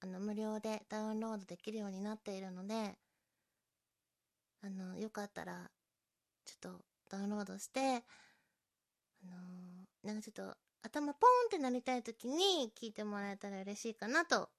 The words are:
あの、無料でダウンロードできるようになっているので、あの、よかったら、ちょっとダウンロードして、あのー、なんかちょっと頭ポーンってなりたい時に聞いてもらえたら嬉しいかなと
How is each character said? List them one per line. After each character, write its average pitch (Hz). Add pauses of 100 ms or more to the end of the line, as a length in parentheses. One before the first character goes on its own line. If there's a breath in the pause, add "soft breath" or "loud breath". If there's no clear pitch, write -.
あ 190
の、 185
無 208
料 214
で 220
ダ 214
ウ 214
ン 220
ロ 226
ー 214
ド 196
で 175
き -
る 220
よ 208
う 196
に 190
な 208
っ 214
て 196
い 190
る 190
の 185
で、 214 (1700)
あ 202
の、 185
よ 214
か 208
っ 202
た 165
ら、 175 (760)
ち - (120)
ょ 185
っ -
と 180 (240)
ダ 190
ウ 202
ン -
ロ 208
ー 202
ド 190
し -
て、 262
あ 269 (1400 soft breath)
の 180 (720)
ー、 -
な 214
ん -
か 214
ち 214
ょ -
っ -
と 196 (260)
頭 294
ポ -
ー 494
ン -
っ -
て 392
な 262
り 247
た 254
い 240
時 233
に 320
聞 233
い 208
て 208
も 208
ら 202
え 196
た 202
ら 196
嬉 196
し 226
い 214
か 208
な 320
と 226 (100)